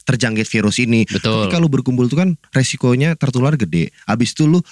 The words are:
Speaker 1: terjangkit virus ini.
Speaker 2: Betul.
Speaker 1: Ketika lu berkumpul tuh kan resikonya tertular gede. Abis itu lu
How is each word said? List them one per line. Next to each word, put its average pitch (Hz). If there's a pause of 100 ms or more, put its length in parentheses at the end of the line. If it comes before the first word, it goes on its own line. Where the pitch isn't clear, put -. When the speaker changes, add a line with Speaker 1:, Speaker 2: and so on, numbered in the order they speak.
Speaker 1:
terjangkit 113
virus 107
ini. 113
Speaker 2:
Betul. 110
Speaker 1:
Ketika 170
lu 165
berkumpul 123
tuh 147
kan 185 (220)
resikonya 131
tertular 135
gede. 85
Abis 113
itu 156
lu 160 (120)